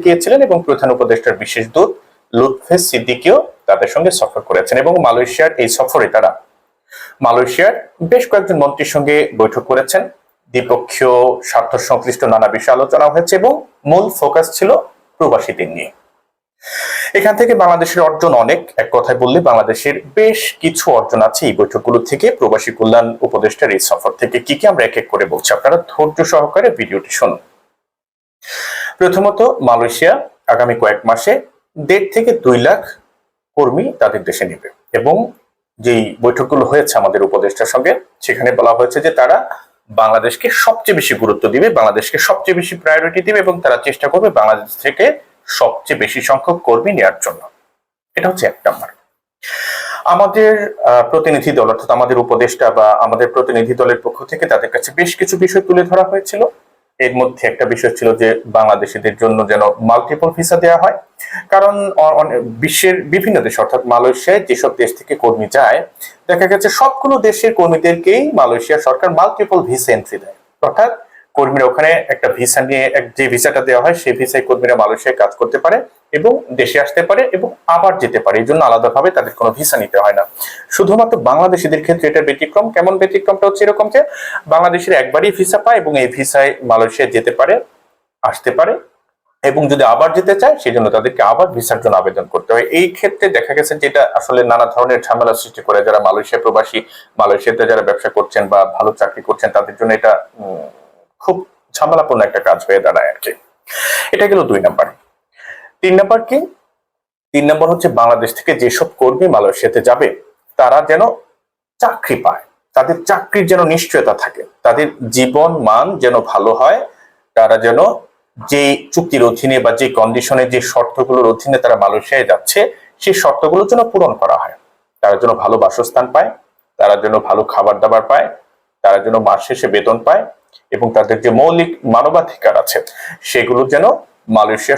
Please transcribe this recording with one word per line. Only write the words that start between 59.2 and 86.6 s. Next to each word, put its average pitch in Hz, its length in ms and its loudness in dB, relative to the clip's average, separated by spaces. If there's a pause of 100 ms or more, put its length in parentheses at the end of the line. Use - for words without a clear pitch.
জন্য - 180 2 (120)
যেন 104 100 2 (280)
মাল্টিপল 151 480 0
ভিসা 170 260 0
দেওয়া 170 200 4
হয়, 202 140 2 (560)
কারণ 202 220 4 (280)
অ-, 156 160 4
অনে-, 123 220 -2 (220)
বিশ্বের 180 320 0 (180)
বিভিন্ন 196 320 0
দেশ 107 180 -6
অর্থাৎ 127 180 -2 (120)
মালয়েশিয়ায় 127 560 2
যেসব 127 220 0 (100)
দেশ 117 80 0 (100)
থেকে - 140 -10 (100)
কর্মী 110 320 0
যায়, 127 240 4 (500)
দেখা 175 220 0
গেছে 202 160 0 (120)
সবগুলো 277 360 2 (120)
দেশের 220 320 0
কর্মীদেরকেই 170 640 2 (160)
মালয়েশিয়া 120 380 0 (100)
সরকার 131 220 0 (100)
মাল্টিপল 196 480 0
ভিসা 127 280 -2
এন্ট্রি 113 280 -6
দেয়, - 140 -20 (300)
অর্থাৎ 233 240 2 (460)
কর্মীরা 135 340 2
ওখানে 156 200 2 (220)
একটা - 140 -2 (100)
ভিসা 123 300 -4
নিয়ে 135 160 -2 (140)
এক-, 120 200 -6
যে 135 160 0
ভিসাটা 135 340 0
দেওয়া 123 160 4
হয় 170 180 2
সেই 123 180 0
ভিসায় 127 300 -2
কর্মীরা 123 320 2
মালয়েশিয়ায় 120 400 -2
কাজ 104 180 2
করতে 117 240 -2
পারে 214 140 2 (400)
এবং 208 140 4 (280)
দেশে - 260 0
আসতে 170 240 -2
পারে 202 120 2 (140)
এবং 190 140 -4 (260)
আবার 180 180 2 (100)
যেতে 113 220 -2
পারে, 98 160 2
এই 117 80 -4
জন্য 156 200 2
আলাদাভাবে 120 480 2
তাদের - 220 -4
কোনো 113 180 0
ভিসা - 260 -2
নিতে 101 200 -2
হয় 104 160 2
না। 101 40 2 (520)
শুধুমাত্র 214 400 2 (140)
বাংলাদেশিদের 160 560 2
ক্ষেত্রে 170 260 0
এটা 156 160 2
ব্যতিক্রম। 151 380 0 (100)
কেমন 185 260 2
ব্যতিক্রমটা? 190 460 0
হচ্ছে 196 180 -2
এরকম 208 280 2
যে 269 80 4 (520)
বাংলাদেশিরা 175 440 2
একবারই 196 400 0
ভিসা 202 280 0
পায় 233 160 4
এবং 156 100 -4 (120)
এই 123 120 0
ভিসায় 139 360 0 (180)